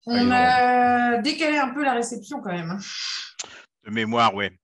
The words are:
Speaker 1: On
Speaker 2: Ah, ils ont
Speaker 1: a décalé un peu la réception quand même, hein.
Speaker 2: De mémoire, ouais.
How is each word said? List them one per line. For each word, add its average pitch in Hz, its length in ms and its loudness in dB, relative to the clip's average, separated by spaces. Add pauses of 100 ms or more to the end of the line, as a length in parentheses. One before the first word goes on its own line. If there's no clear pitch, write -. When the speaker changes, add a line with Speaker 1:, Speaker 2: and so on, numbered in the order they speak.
Speaker 1:
On 233 80 -2
Speaker 2:
Ah, 240 80 4
ils 247 60 4
ont - 40 4
Speaker 1:
a 247 880 4
décalé 302 340 0
un 269 140 0
peu 285 120 -6
la 269 120 0
réception 233 460 -6
quand 202 120 -8
même, 170 180 -6
hein. 196 80 -8 (1080)
Speaker 2:
De 107 40 -12
mémoire, 113 440 2
ouais. 98 180 -4 (120)